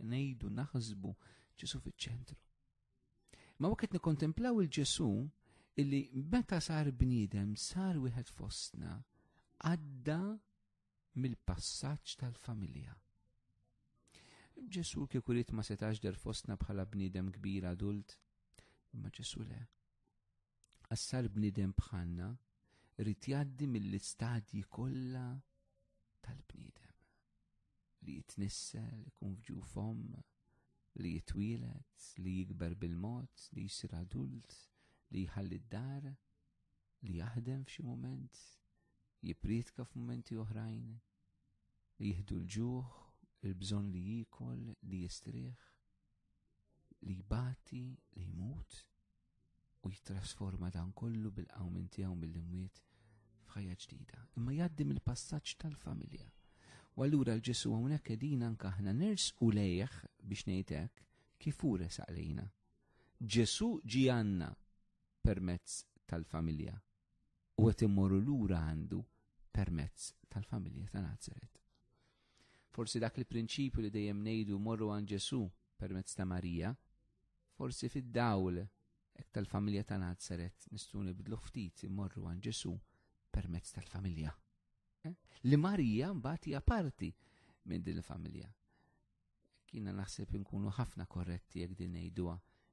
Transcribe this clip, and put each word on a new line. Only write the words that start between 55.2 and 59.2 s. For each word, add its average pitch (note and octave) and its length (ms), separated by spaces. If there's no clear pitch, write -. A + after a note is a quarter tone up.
tal-familja. - 640
U C3 80
allura C3+ 320
l-Ġesu A#2 340
hawnhekk C3 400
qegħdin B2 320
anke A2+ 240
aħna F#2+ 280
nersqu F3 600